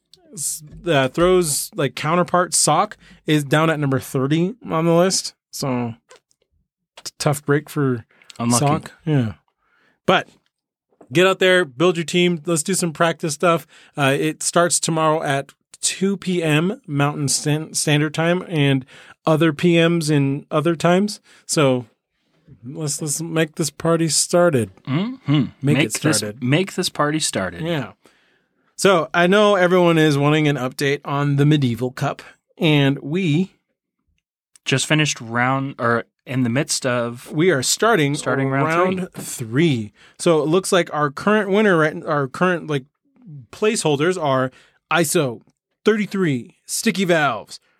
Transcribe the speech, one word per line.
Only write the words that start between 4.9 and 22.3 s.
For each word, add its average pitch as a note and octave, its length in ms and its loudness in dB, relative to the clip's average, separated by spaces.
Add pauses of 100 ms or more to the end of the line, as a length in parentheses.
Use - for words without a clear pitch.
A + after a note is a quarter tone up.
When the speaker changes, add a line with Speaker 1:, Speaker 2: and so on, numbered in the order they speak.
Speaker 1:
list. F3+ 380 0 (180)
So B2 440 -4 (1080)
t-, - 160 -14
tough - 260 -2
break D3 240 -2
for B2+ 360 -4 (340)
Speaker 2:
Unlucky. A#2+ 260 0
Speaker 1:
Sock. D#3 260 -2 (120)
Yeah. C3+ 300 0 (720)
But F#3 240 0 (840)
get F3 160 4
out F#3+ 120 0
there, F#3 260 4
build D#3+ 320 0
your E3+ 80 -4
team. F3 400 0
Let's E3+ 180 -2
do G3 100 -4
some F3 200 -2
practice E3 400 -2
stuff. E3+ 340 0 (300)
Uh, C#3 200 2
it D#3 260 -4
starts F3 360 0
tomorrow D#3 420 0
at C#3 300 -4 (300)
two G3 360 -2
P F3+ 260 -2
M E3 440 0
Mountain C#3+ 420 -2
Stan-, D3+ 440 -4
Standard D3 400 0
Time F3 360 0
and C#3 360 0 (400)
other D#3+ 280 4
P E3+ 220 2 (120)
Ms E3+ 220 0
in C#3+ 420 0
other E3 240 0
times. F3+ 460 0 (240)
So C3 400 0 (800)